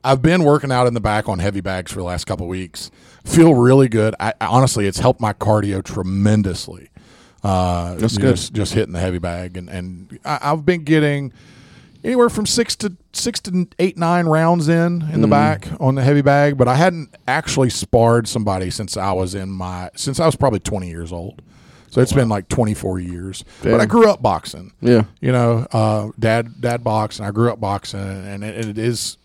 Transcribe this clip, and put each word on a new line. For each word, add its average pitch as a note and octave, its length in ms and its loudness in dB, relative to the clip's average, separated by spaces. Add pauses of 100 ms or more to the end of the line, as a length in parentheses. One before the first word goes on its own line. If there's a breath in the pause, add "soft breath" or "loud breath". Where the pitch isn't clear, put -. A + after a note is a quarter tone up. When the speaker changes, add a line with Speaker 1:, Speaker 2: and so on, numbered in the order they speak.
Speaker 1:
I've C3+ 180 2
been E3 220 4
working C#3+ 280 2
out B2 160 2
in A#2+ 60 0
the A#2+ 60 -4
back G#2+ 300 -2
on F#2+ 100 -4
heavy G2 220 -2
bags F#2 300 -6
for G2 80 -10
the F2+ 60 -6
last F2+ 200 -6
couple F#2 200 -6
of F2 40 -8
weeks. F#2 400 -10 (360 soft breath)
Feel E3 280 6
really C3 360 6
good. A2 300 0
I, G#2+ 220 -4
I G#2 60 -2
honestly, A#2 400 2
it's F#2+ 120 -4
helped B2 220 2
my G#2+ 120 -2
cardio G2+ 500 0
tremendously. G2 1040 -2 (540 soft breath)
Uh, F2+ 520 0
Speaker 2:
That's A2 200 -2
Speaker 1:
you G2+ 60 -2
Speaker 2:
good. C3 140 4
Speaker 1:
Just, - 180 -8
just G#2 200 -4
hitting - 200 -2
the F2 60 -4
heavy F2+ 200 -2
bag, F2+ 380 -8
and, F2+ 120 -14
and F2+ 560 -12
I, C#3+ 160 -4
I've D3+ 240 -2
been F3 180 0
getting D3 480 0 (720 soft breath)
anywhere A#3+ 260 2
from G#3 160 -4
six - 320 -2
to, F#3+ 180 -6 (180)
six - 280 -6
to F3+ 260 0 (120)
eight, F3+ 180 0
nine E3+ 300 2
rounds D#3+ 420 2
in, E3+ 420 2
in D3 100 0
the D3 60 4
Speaker 2:
Mm. - 40 4
Speaker 1:
back D3+ 360 2 (120)
on C3 160 2
the C3+ 80 0
heavy C#3+ 180 4
bag, C#3+ 360 4
but B2+ 100 4
I B2+ 80 2
hadn't E3 380 0 (140)
actually C3+ 420 0
sparred A#2 580 2
somebody F#2+ 440 -2
since - 260 -8
I G2 140 -2
was F#2 240 -2
in F#2+ 140 -8
my, F2+ 460 -8
since - 240 -6
I E3 60 2
was D#3+ 100 4
probably A#2 240 0
twenty F#2 300 -8
years E2 220 -10
old. F2 300 -12 (480 soft breath)
So B2+ 120 0
it's C3 100 2
Speaker 2:
Wow. B2+ 60 2
Speaker 1:
been, A#2+ 120 2
like, G2+ 200 -4
twenty-four G2+ 500 -2
years. F2+ 460 -10 (160 loud breath)
Speaker 2:
Damn. - 100 0
Speaker 1:
But A#2 100 2
I A2 40 2
grew A3 240 4
up F3 120 -2
boxing. F#2 600 -4
Speaker 2:
Yeah. A#2 220 4 (180)
Speaker 1:
You C3 100 0
know, A#2+ 400 0
uh, G#2+ 380 0 (100)
dad, A2+ 420 -2
dad A#2+ 220 -4
boxed, G#2+ 360 -2
and G#2 80 -8
I G2+ 40 -6
grew A#2 180 0
up A2+ 120 -6
boxing, G2+ 400 -6
and G2 420 -10
it, A2 240 -8
it G#2+ 100 -8
is A2+ 480 -4